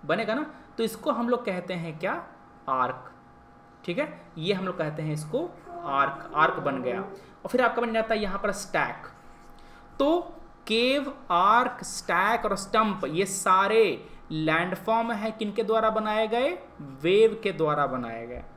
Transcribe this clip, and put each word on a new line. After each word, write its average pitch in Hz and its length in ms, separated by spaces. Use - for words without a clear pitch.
बनेगा 208 280
ना। 302 200
तो 233 60
इसको 226 280
हम 233 180
लोग 240 160
कहते 180 280
हैं 165 260
क्या? 285 280
आर्क, 127 420
ठीक 175 120
है, 294 240
ये 160 160
हम 190 120
लोग 180 120
कहते 156 240
हैं 156 120
इसको 262 360
आर्क, 139 520
आर्क 160 180
बन 139 280
गया। 123 200
और - 460
फिर 254 140
आपका 233 200
बन 226 120
जाता 220 220
है 214 60
यहाँ 196 180
पर 202 120
स्टैक। - 560
तो 302 200
केव, 262 460
आर्क, 220 520
स्टैक 208 640
और 196 100
स्टंप, 214 520
ये 170 180
सारे 196 840
लैंडफॉर्म 180 800
है 220 200
किनके 220 320
द्वारा 220 260
बनाए 220 380
गए? 262 300
वेव 190 640
के 196 80
द्वारा 151 360
बनाए 117 400
गए। 123 160